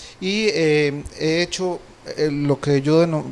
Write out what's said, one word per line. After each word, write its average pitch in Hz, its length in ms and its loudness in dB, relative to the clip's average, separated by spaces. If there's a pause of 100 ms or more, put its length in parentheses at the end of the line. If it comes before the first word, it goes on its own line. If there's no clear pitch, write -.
(200)
Y, 208 280 0
eh, 151 560 2 (120)
he 160 260 0
hecho, 175 360 -4 (380)
eh, 156 120 0
lo 143 320 0
que 143 220 0
yo 156 200 4
deno-, 160 300 0